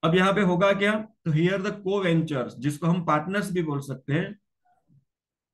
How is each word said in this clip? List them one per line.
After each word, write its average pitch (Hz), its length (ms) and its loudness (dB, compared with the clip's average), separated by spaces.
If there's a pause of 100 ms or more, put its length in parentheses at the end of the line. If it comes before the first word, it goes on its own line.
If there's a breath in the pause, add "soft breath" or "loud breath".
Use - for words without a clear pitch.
अब 165 120 2
यहाँ 190 180 4
पे 202 80 2
होगा 185 320 4
क्या, 208 340 0 (180)
तो 165 60 -2
here 175 260 2
the 202 180 -4 (120)
co-ventures, 165 640 0
जिसको 143 380 -4
हम 175 180 0
partners 196 460 -2
भी 175 120 0
बोल 147 160 -2
सकते 139 340 -8
हैं, 196 260 -2 (1160)